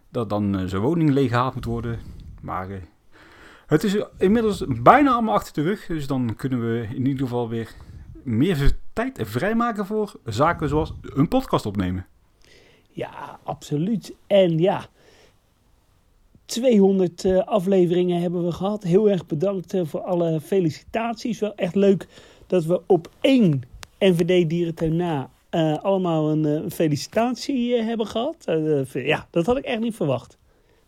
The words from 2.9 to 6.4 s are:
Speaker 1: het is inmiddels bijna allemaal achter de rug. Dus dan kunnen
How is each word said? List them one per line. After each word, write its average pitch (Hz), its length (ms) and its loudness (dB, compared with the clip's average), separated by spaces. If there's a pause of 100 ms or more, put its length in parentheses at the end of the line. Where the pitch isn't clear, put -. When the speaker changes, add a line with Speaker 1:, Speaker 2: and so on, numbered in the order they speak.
Speaker 1:
het 156 180 2
is 202 120 2 (220)
inmiddels 214 460 2 (180)
bijna 262 300 6
allemaal 226 220 0
achter - 180 -2 (100)
de 151 60 0
rug. 208 180 -6
Dus 156 200 -6
dan 127 300 -2
kunnen 127 240 -4